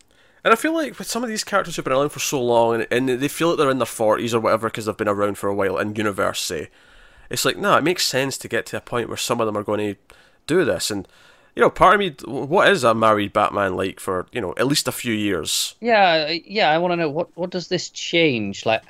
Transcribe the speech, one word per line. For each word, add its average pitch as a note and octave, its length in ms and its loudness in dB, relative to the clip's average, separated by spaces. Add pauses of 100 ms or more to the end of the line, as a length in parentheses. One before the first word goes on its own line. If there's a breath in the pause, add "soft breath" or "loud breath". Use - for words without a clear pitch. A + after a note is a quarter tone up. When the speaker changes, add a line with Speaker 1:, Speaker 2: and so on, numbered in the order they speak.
(440 soft breath)
Speaker 1:
And G3+ 80 4
I A3+ 40 6
feel D#4+ 180 -2
like C#4 240 -4
with F#3+ 120 -12
some A#3 140 -4
of B3 40 -4
these A3 140 -6
characters F3 320 -2
who've D#3+ 100 -8
been C3+ 100 0
around C#3+ 160 2
for C#3 100 -12
so C#3+ 200 -2
long, A#2 420 4 (100)
and, C3 180 2
and B2 100 0
they C#3 80 0
feel D#3+ 200 0
like D3+ 100 0
they're C#3 120 4
in C3 80 0
their A#2 80 0
forties A2 480 0
or A#2 60 2
whatever A2 300 2
'cause A2+ 160 -8
they've G#2+ 100 -4
been G#2 120 0
around G2+ 300 0
for G2+ 100 -4
a G2+ 60 -2
while, F#2+ 240 -2
in G#2 180 -4
universe, G2 440 -2
say, D#2+ 280 -6 (640 soft breath)
it's - 160 -4
like, B2+ 100 0
no, F#3+ 200 2
it A2+ 60 4
makes F3+ 240 0
sense C3+ 320 -2
to - 100 -12
get G#2+ 180 -4
to - 100 -10
a G#2+ 60 -6
point A#2+ 260 -6
where G2+ 80 -8
some A#2+ 240 -4
of A2+ 60 2
them G#2+ 100 -4
are G#2 80 -4
gonna G#2 320 -2 (500 soft breath)
do E3+ 180 2
this. G2+ 260 -2
And, G2+ 180 -6 (480 soft breath)
you A#3 60 2
know, F#3+ 80 6
part F#3 240 6
of G3+ 60 4
me, F#3+ 100 0
w-, C3 340 -8
what D3 240 4
is F3 160 2
a A2+ 100 6
married G#2+ 380 4
Batman G2+ 440 2
like F#2+ 220 -4
for, F#2 320 -4
you B2 120 -6
know, F2+ 160 -6
at A#2+ 80 2
least D3 200 0
a B2+ 60 -2
few A#2 220 -4
years? G2+ 680 -2
Speaker 2:
Yeah, F#3 480 4
yeah, E3+ 420 0
I D#3 80 4
wanna F3+ 180 0
know, E3+ 140 0
what, E3 260 -6
what F3+ 140 -6
does F3+ 180 -8
this F3 200 -4
change? B2 800 0
Like, A2 240 0